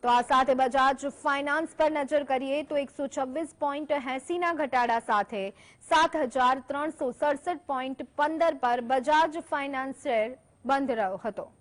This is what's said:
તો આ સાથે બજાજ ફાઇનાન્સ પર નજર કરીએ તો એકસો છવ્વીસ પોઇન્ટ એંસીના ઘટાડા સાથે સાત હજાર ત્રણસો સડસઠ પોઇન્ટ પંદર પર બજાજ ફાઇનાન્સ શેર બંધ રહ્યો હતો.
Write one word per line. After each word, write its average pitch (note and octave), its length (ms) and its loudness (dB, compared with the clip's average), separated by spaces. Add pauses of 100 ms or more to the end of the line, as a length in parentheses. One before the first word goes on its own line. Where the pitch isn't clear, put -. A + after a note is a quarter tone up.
તો A#3+ 60 2
આ A#3+ 120 6
સાથે C4 320 4
બજાજ C4 540 2
ફાઇનાન્સ C#4+ 680 -2
પર D#4 140 4
નજર D4 320 0
કરીએ C4+ 400 -2
તો D4 140 -4
એકસો C#4 300 -4
છવ્વીસ C#4 400 -4 (120)
પોઇન્ટ D4 320 -4
એંસીના C#4+ 640 -2
ઘટાડા B3 460 0
સાથે G3+ 500 -2 (400)
સાત D#4+ 260 4
હજાર C4 440 2
ત્રણસો C#4+ 520 -4
સડસઠ D4 460 -2
પોઇન્ટ C4 460 -6 (120)
પંદર D#4+ 400 2
પર B3 260 0
બજાજ D4+ 580 2
ફાઇનાન્સ C4+ 560 -6
શેર A#3+ 420 -2 (280)
બંધ C4+ 260 0
રહ્યો G3 340 -2
હતો. G3+ 360 -8